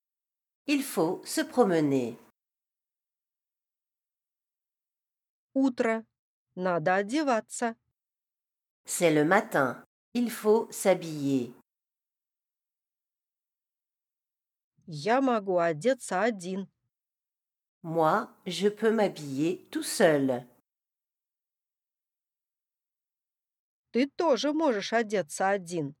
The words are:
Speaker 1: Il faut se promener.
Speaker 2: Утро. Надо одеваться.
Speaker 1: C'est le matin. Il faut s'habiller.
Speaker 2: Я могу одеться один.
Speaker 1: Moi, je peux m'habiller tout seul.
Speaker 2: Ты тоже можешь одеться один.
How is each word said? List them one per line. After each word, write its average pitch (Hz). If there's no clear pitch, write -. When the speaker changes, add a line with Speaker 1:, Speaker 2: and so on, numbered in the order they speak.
Speaker 1:
Il 277
faut 180
se -
promener. 151
Speaker 2:
Утро. 240
Надо 180
одеваться. 226
Speaker 1:
C'est 165
le 151
matin. 156
Il 240
faut 214
s'habiller. 151
Speaker 2:
Я 190
могу 202
одеться 180
один. 190
Speaker 1:
Moi, 165
je 185
peux 214
m'habiller 156
tout 311
seul. 139
Speaker 2:
Ты 254
тоже 294
можешь 277
одеться 202
один. 170